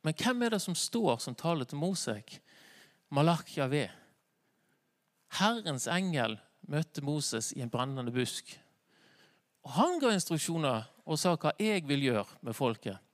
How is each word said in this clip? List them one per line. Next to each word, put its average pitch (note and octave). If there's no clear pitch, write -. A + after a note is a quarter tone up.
Men D#3
hvem B3
er A3+
det F#3+
som F3
står E3+
som B2+
taler D#3+
til C#3+
Moses? C#3+
Malak D#3
Yahweh. C3+
Herrens G3
engel D3+
møtte D3
Moses C#3+
i C3+
en A#2
brennende B2
busk. -
Og C3+
han E4
ga A#3
instruksjoner D3+
og D#3
sa F3
hva -
jeg G3+
vil C#3
gjøre G#2+
med A2+
folket. A2